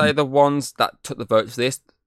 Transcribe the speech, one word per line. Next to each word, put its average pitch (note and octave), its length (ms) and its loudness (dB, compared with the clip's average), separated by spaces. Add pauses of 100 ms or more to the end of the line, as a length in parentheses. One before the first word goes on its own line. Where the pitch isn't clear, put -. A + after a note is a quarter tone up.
say - 20 0
the C#3+ 140 0
ones C#3+ 520 0
that - 260 -4
took - 140 -12
the A2+ 80 -8
vote G#2+ 240 0
for A2 60 -16
this, B2 260 -4 (240)